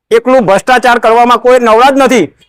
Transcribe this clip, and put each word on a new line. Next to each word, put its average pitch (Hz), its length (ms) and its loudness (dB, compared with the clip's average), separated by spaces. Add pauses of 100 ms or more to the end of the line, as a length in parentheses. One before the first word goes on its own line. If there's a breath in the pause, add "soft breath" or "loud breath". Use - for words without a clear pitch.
(120)
એકલું 247 300 0
ભ્રષ્ટાચાર 240 580 -2
કરવામાં 233 380 0
કોઈ 247 220 0
નવરા 233 300 2
જ 277 80 0
નથી. 247 360 -2 (160)